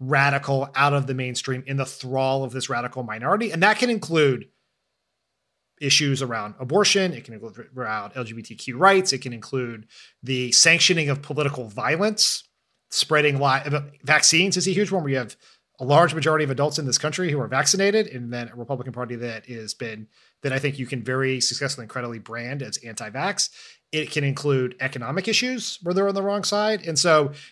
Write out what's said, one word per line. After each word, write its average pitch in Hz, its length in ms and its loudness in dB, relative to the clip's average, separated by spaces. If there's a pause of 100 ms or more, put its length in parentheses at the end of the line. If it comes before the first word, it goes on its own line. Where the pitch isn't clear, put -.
radical, 139 720 2
out 143 180 4
of 139 140 2
the 131 80 -4
mainstream, 127 520 -6
in 139 100 -4
the 135 80 -2
thrall 135 580 -2
of 120 100 -6
this 123 160 -6
radical 123 360 -4
minority. 143 480 0
And 165 100 -2
that 214 160 6
can 247 120 2
include 151 580 2 (1300)
issues 139 420 2
around 110 360 -4
abortion. 185 540 2
It 117 120 -12
can 117 100 -16
include 110 420 -16
around 107 400 -6
L 127 80 -4
G 110 80 -10
B 113 100 -12
T 143 140 -18
Q 120 200 -10
rights. 185 360 6
It 127 100 -4
can 123 100 -8
include 117 540 -6 (360)
the 127 280 -2
sanctioning 165 580 4
of 143 140 -2
political 143 460 -4
violence, 160 760 0 (460)
spreading 147 500 2
li-, 139 400 2 (220)
vaccines 160 540 4
is 175 100 0
a 190 60 2
huge 190 180 2
one 180 140 0
where 139 80 -2
you 131 60 2
have 113 180 -6 (440)
a 131 40 -6
large 151 300 6
majority 156 300 2
of 135 60 0
adults 143 300 0
in 143 60 -4
this 123 120 2
country 160 320 -2
who 143 100 0
are 113 60 -4
vaccinated, 190 600 2
and 123 240 -10
then 120 160 -6
a 120 80 -20
Republican 120 360 -8
Party 120 220 -8
that 113 340 -8
is 113 260 -10
been, 110 340 -10 (340)
that 135 100 -2
I 135 60 0
think 139 180 -2
you 127 100 -6
can 120 180 -6
very 131 360 0
successfully 135 440 -4
and 107 60 -16
credibly 120 280 -8
brand 120 440 -10
as 107 160 -8
anti-vax. 120 720 -6 (420)
It 156 180 -2
can 147 140 0
include 135 560 0
economic 131 480 -4
issues 254 540 -2
where 175 120 -2
they're 196 140 2
on 196 80 0
the 196 60 0
wrong 202 200 0
side. 208 420 0
And 156 140 -2
so 156 320 6 (220)